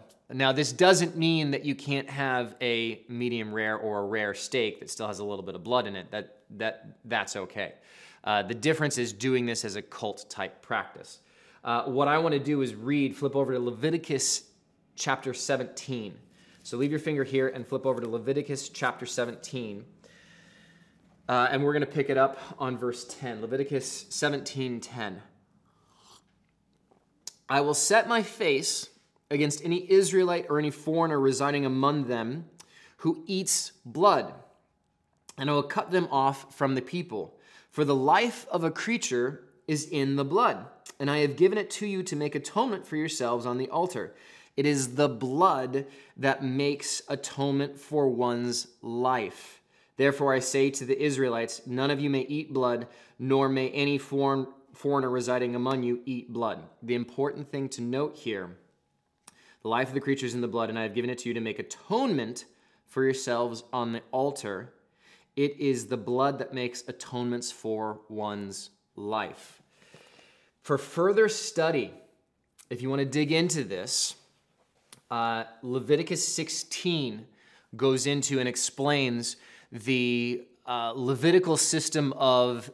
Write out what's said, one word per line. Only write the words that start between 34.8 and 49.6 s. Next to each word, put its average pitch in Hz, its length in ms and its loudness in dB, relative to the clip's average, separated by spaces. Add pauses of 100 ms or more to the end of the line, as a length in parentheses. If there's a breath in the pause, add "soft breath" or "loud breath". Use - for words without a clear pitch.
and 139 120 -2
I 147 40 4
will 143 100 4
cut 143 280 -2
them 175 200 2
off 135 460 0
from 135 180 2
the 127 80 0
people. 117 560 -6 (320 loud breath)
For 147 140 0
the 143 100 2
life 170 560 2
of 170 140 -2
a 160 60 2
creature 147 720 -2 (220)
is 151 180 -2
in 139 320 0
the 139 80 2
blood, 147 400 2 (340)
and 139 120 0
I 147 80 2
have 143 180 2
given 185 220 6
it 196 140 -2
to - 140 -6
you 196 180 -2
to 165 120 -6
make 147 180 -2
atonement 196 520 -2
for 160 100 -4
yourselves 123 500 0
on 123 120 -2
the 131 100 -2
altar. 156 460 -2 (420 loud breath)
It 139 100 2
is 135 280 2
the 147 140 4
blood 131 800 2 (300 loud breath)
that 135 260 2
makes 139 640 -2
atonement 139 720 -2
for 147 300 2
one's 120 580 0 (160)
life. 117 760 -2 (360 soft breath)